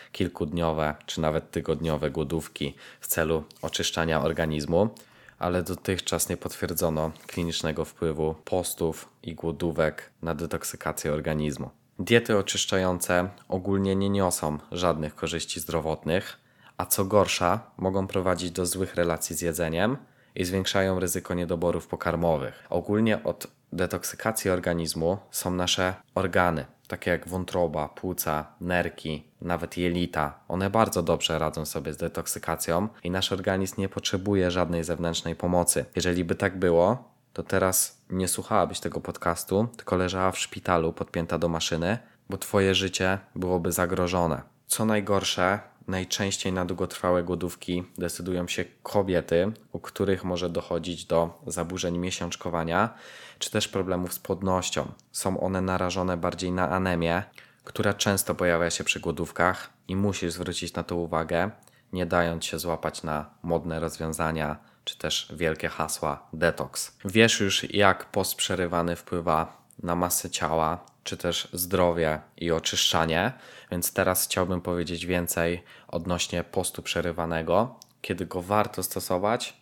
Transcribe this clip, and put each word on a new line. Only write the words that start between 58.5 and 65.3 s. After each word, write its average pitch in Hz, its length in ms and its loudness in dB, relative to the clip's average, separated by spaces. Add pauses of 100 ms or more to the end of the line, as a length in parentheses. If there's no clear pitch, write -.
się - 140 -4
przy - 160 -2
głodówkach 87 720 0 (180)
i 92 80 -2
musisz 95 360 0
zwrócić 87 420 -4
na 87 80 -2
to 87 140 -4
uwagę, 85 540 0 (420)
nie 90 140 0
dając 85 380 2
się - 140 -4
złapać 80 440 -4
na 76 280 -4 (120)
modne 82 380 0
rozwiązania 80 760 -2 (280)
czy - 140 -10
też - 380 -4